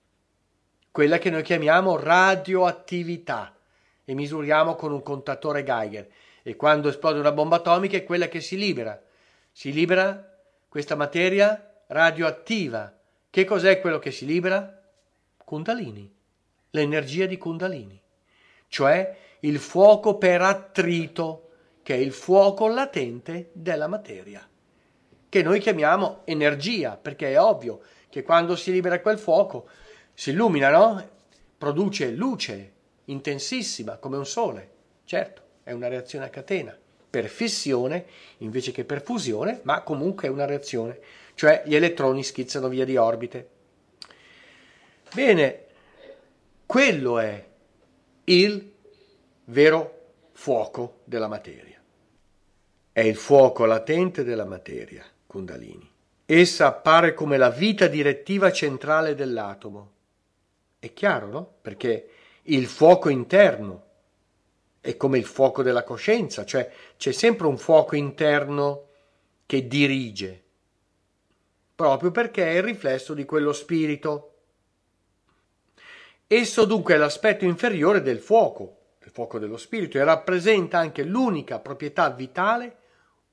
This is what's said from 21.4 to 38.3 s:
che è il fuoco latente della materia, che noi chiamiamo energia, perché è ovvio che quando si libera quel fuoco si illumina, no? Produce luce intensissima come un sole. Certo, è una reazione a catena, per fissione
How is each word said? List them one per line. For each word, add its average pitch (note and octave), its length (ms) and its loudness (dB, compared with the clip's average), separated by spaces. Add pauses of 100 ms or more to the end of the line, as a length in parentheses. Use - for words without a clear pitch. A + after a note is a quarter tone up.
che - 100 -4
è B2+ 40 0
il C3 140 -2
fuoco G3 560 4
latente E3+ 840 -6
della E3 340 -4
materia, D#3+ 600 -12 (840)
che F#3 140 2
noi F#3 160 2
chiamiamo F3+ 680 0
energia, D3 720 -2
perché C#3+ 340 -8
è C#3 80 4
ovvio A#2+ 420 0 (280)
che D3 140 -10
quando E3+ 320 2
si E3+ 160 -6
libera F3 280 -2
quel G#3+ 200 0
fuoco - 480 0 (460)
si - 180 -8
illumina, D#3+ 400 2
no? G3 380 4 (480)
Produce D3 520 -2
luce A#2 640 -8 (320)
intensissima C#3 920 -8
come C3+ 200 -10
un C#3 80 -8
sole. C3+ 460 -6 (340)
Certo, - 360 -8 (220)
è B2 80 -16
una A#2+ 160 -8
reazione B2+ 380 -10
a C3 40 -16
catena, C3+ 480 -10 (320)
per A2 180 -4
fissione C#3+ 800 -4 (340)